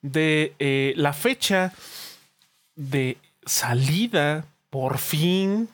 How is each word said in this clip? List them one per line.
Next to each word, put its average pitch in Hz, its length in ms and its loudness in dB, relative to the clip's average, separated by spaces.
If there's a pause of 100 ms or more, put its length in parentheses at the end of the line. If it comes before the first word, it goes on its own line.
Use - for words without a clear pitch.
de, 156 560 0
eh, 135 380 0
la 143 160 2
fecha 190 600 0 (1000)
de 135 420 -4 (300)
salida, 151 960 0 (260)
por 135 280 -2
fin 190 760 0